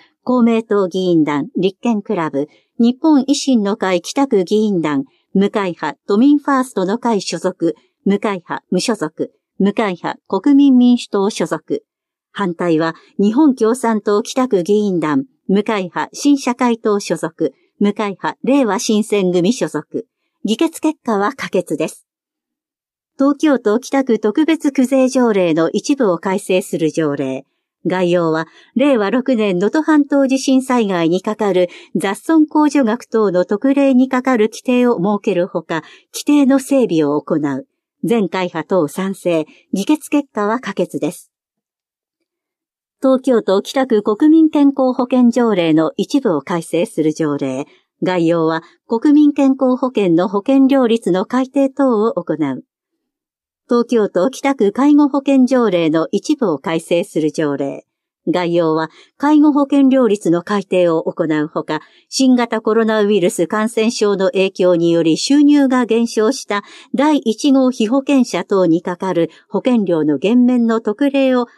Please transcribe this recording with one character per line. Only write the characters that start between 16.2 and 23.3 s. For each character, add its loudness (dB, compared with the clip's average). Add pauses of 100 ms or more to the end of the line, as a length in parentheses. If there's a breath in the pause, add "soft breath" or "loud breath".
社 -4
会 0
党 -2
所 -4
属、 -6 (240)
無 0
会 -4
派、 -8
令 2
和 -2
新 0
選 -2
組 2
所 -4
属。 -10 (380)
議 -2
決 -4
結 -4
果 -2
は -2
可 -12
決 -4
で -4
す。 -20 (1120)
東 0